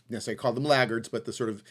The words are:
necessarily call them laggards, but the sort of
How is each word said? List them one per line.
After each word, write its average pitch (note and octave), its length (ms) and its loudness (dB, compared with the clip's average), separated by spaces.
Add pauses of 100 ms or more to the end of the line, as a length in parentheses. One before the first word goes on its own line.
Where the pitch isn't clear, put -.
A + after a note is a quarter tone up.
necessarily A2 280 -8
call B2 160 -2
them C3 120 -4
laggards, B2 440 4
but A2+ 180 -6
the A2+ 60 -6
sort A#2 160 -4
of G2+ 220 -6